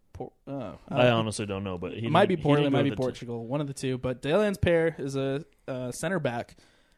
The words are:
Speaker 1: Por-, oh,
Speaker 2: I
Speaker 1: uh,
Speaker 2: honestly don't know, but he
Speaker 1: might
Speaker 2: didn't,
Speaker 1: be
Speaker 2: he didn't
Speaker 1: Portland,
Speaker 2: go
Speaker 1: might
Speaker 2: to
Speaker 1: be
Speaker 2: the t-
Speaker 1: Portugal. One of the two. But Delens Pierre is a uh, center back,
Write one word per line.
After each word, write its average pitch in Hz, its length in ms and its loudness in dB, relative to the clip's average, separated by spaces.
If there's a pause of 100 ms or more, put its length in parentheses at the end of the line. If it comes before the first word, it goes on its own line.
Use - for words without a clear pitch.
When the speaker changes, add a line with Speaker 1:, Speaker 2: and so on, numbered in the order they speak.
(140)
Speaker 1:
Por-, - 180 -12 (140)
oh, 135 320 -10 (100)
Speaker 2:
I 123 200 4
Speaker 1:
uh, 117 80 6
Speaker 2:
honestly 110 280 0
don't 98 200 -4
know, 92 120 -4
but 87 160 -6
he 113 160 -4
Speaker 1:
might 175 180 6
Speaker 2:
didn't, - 20 4
Speaker 1:
be 185 60 2
Speaker 2:
he - 20 0
didn't 151 80 -4
Speaker 1:
Portland, 143 280 4
Speaker 2:
go 131 60 4
Speaker 1:
might - 0 -
Speaker 2:
to 117 60 4
Speaker 1:
be - 60 0
Speaker 2:
the 104 60 -4
t- 127 60 -2
Speaker 1:
Portugal. 117 440 -6
One 135 140 -4
of 147 60 -4
the 139 80 -8
two. 131 240 -4
But 127 240 -4
Delens 190 360 2
Pierre 165 400 4
is 139 180 -4
a 139 280 -2 (240)
uh, 127 240 -6
center 175 260 -2
back, 120 380 -4 (420)